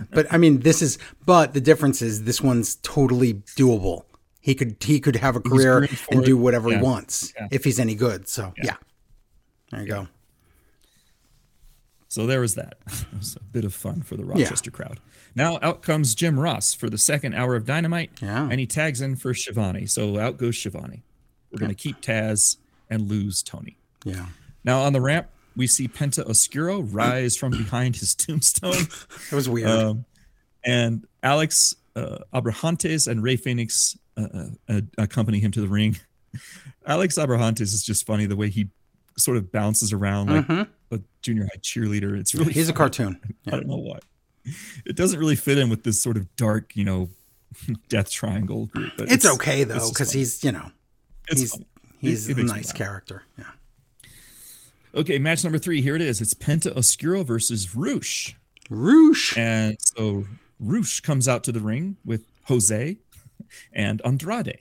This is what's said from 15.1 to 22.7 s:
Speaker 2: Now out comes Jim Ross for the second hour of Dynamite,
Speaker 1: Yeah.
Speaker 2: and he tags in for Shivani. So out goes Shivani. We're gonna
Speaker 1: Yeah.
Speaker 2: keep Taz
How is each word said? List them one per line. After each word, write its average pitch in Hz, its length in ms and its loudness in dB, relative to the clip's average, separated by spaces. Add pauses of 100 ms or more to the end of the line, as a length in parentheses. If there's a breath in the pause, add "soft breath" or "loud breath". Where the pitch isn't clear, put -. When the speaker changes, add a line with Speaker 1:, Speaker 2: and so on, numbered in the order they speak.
Speaker 2:
Now 160 260 2
out 165 200 -2
comes 151 320 2
Jim 156 260 2
Ross 135 340 0
for 113 160 -6
the 104 80 -4
second 139 360 0
hour 127 220 0
of 107 100 -2
Dynamite, 165 460 -2 (100)
Speaker 1:
Yeah. 113 300 -2
Speaker 2:
and 127 80 0
he 127 80 -2
tags 151 340 -2
in 135 140 -4
for 127 180 -4
Shivani. 98 560 -4
So 104 300 -2
out 127 180 -2
goes 117 180 -2
Shivani. 76 460 -10 (500)
We're 110 80 -8
gonna 104 120 -4
Speaker 1:
Yeah. 98 40 -6
Speaker 2:
keep - 260 -10
Taz 110 560 0 (320)